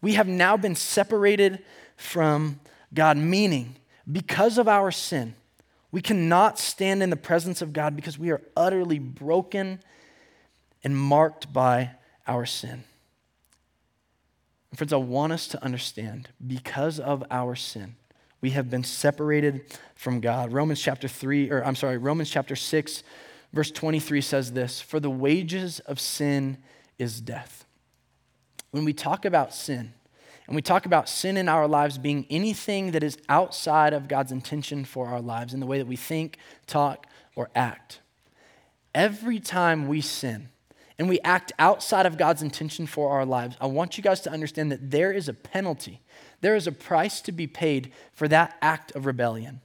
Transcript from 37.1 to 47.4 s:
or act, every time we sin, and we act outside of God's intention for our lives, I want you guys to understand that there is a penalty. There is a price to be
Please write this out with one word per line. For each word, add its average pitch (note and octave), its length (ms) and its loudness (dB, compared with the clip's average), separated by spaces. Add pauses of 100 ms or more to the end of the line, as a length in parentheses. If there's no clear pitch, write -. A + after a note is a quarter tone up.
or A#2+ 200 -6
act, - 460 -4 (920)
every G#3+ 460 0
time E3 480 0
we D3+ 140 0
sin, A#2+ 480 -6 (500)
and E3+ 80 0
we F3+ 140 2
act F3+ 360 2
outside F#3+ 480 4
of E3 120 0
God's D#3+ 240 2
intention D#3 440 -6
for C#3+ 260 -2
our C3+ 140 2
lives, B2 360 -2
I C3+ 60 -2
want D3+ 300 -2
you G3+ 60 -10
guys F#3+ 180 4
to - 100 -8
understand D#3 400 -4
that C3+ 200 -6
there F3 220 2
is F3+ 160 -4
a B2 40 -6
penalty. - 680 -6 (400)
There G#3 140 4
is F3+ 120 0
a E3 40 -4
price E3+ 500 -2
to - 100 -10
be E3 160 -6